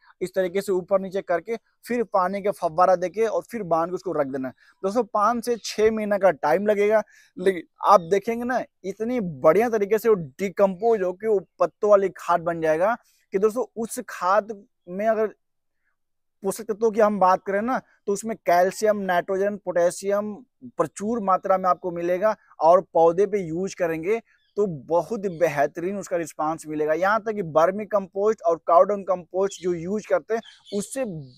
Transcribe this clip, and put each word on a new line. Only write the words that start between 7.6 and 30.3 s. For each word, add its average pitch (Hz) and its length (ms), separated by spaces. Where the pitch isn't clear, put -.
आप 196 180
देखेंगे 202 420
ना, 240 180
इतनी 226 340
बढ़िया 170 500
तरीके 208 300
से 226 100
वो 220 60
डिकम्पोज 190 840
होके 185 260
वो 208 120
पत्तों 208 300
वाली 196 280
खाद 175 240
बन 170 200
जाएगा 160 340
कि 190 60
दोस्तों, 214 260
उस 233 220
खाद 208 520
में 196 200
अगर 214 260
पोषक 196 200
तत्वों 220 280
की 202 80
हम 208 200
बात 185 240
करें 202 180
ना, 247 160
तो 202 60
उसमें 214 240
कैल्शियम, 190 640
नाइट्रोजन, 190 560
पोटेशियम 196 760
प्रचुर 208 440
मात्रा 190 360
में 190 120
आपको 180 220
मिलेगा, 180 440
और 175 220
पौधे 170 320
पे 202 140
यूज़ 180 360
करेंगे 170 440
तो 202 80
बहुत 202 460
बेहतरीन 160 640
उसका 185 200
रिस्पॉन्स 156 500
मिलेगा। 151 260
यहाँ 190 280
तक 214 120
कि 208 80
वर्मी 185 360
कंपोस्ट 202 540
और 170 260
काउ 175 160
डंग 196 220
कंपोस्ट 180 560
जो 180 120
यूज़ 180 340
करते 180 260